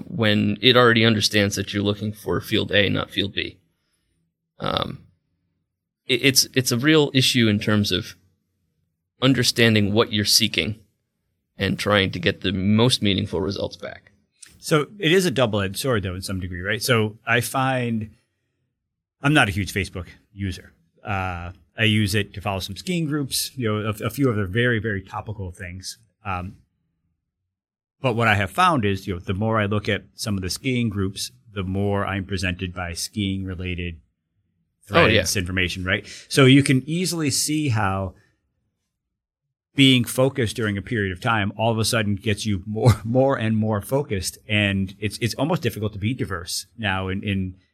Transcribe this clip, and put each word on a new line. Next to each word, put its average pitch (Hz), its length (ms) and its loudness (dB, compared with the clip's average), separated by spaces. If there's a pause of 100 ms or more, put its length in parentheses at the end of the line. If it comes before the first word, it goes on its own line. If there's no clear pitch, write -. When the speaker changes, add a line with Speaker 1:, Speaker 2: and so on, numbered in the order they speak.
Speaker 1:
when 104 540 0
it 120 140 6
already 117 300 6
understands 104 520 2
that 101 180 -6
you're 101 80 0
looking 101 280 -2
for 90 300 -4
field - 300 -2
A, 101 180 2
not 101 220 -4
field - 220 -4
B. - 240 -8 (1000)
Um, - 440 -6 (1040)
it, 131 160 2
it's, 131 300 2
it's 127 180 0
a 120 60 2
real 147 360 4
issue 127 340 2
in 104 120 2
terms 104 320 2
of 87 240 -4 (1040)
understanding 117 720 4
what 113 200 2
you're 107 120 0
seeking - 540 2 (800)
and 95 220 0
trying 101 320 2
to 95 80 -6
get 92 220 0
the 95 100 0
most 107 500 2
meaningful 101 400 0
results - 360 -6
back. - 340 -16 (480)
Speaker 2:
So 147 280 0 (120)
it 160 120 0
is 185 140 4
a 170 60 2
double-edged 104 460 0
sword, 117 260 0
though, 92 120 -6
in 90 60 -8
some 95 180 -6
degree, 90 220 -8
right? 101 200 -4
So 110 440 2
I 117 160 2
find 120 680 -2 (1120)
I'm 143 120 2
not 139 160 4
a - 20 -2
huge 90 220 -4
Facebook 92 340 -6 (260)
user. 98 400 -10 (300)
Uh, 92 480 -6 (260)
I 113 60 0
use 107 320 2
it 101 180 -2
to 101 80 -12
follow 98 180 -4
some 95 160 -10
skiing 170 320 -4
groups, 139 480 -4
you 123 160 -2
know, 107 180 -2
a, 107 160 -6
a 117 40 -4
few 139 220 0
other 104 140 -2
very, 117 340 0
very 101 220 -4
topical 98 500 -12
things. 92 460 -14 (280)
Um, 92 320 -8 (1400)
but 123 140 2
what 113 120 2
I 104 80 6
have 101 160 0
found 170 340 2
is, 98 220 -2
you 101 80 -4
know, 87 40 -8
the 98 140 -4
more 110 260 0
I 104 60 2
look 101 240 -2
at 101 140 -2 (120)
some 104 200 -6
of 95 60 -4
the 92 80 -6
skiing 120 400 -2
groups, 98 420 -6 (220)
the 101 100 -6
more 98 420 -2
I'm 95 200 -4
presented 92 480 -4
by 87 200 -8
skiing-related 92 1000 -6 (960)
Speaker 1:
Oh, 165 140 4
yeah. 110 160 4
Speaker 2:
threads, - 140 -2
information, 90 480 -2
right? 95 240 -2 (220)
So 139 160 6
you 135 180 8
can 135 240 2
easily 165 420 -2
see 151 400 -2
how 95 440 -2 (1600)
being 135 300 6
focused 131 500 0
during 104 220 -2
a 101 40 -2
period 101 300 -2
of 90 100 -10
time 107 360 0
all 113 140 2
of 110 60 -2
a 110 80 0
sudden 107 300 0
gets 101 300 -2
you 101 200 -2
more, 110 340 2
<laughs> - 40 -12
more 127 340 2
and 110 200 0
more 107 240 0
focused, 110 560 -4 (100)
and 101 520 0
it's, 107 200 -6
it's 110 160 -4
almost 147 260 -2
difficult 107 320 -4
to 101 60 -12
be 107 140 -2
diverse 92 520 -8 (120)
now 95 320 -2
and, 98 140 -6
and, 95 320 -4 (180)